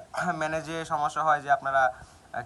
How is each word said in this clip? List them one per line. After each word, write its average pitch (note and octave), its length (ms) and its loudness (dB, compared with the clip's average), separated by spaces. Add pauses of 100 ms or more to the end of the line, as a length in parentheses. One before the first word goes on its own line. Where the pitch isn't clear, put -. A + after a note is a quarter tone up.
(140)
<clears throat> E3+ 200 -2
ম্যানেজে D#3+ 520 -4
সমস্যা D3+ 380 -2
হয় D3+ 180 4
যে C#3+ 100 0
আপনারা, C3+ 420 2 (400)
আহ, A#2+ 120 -4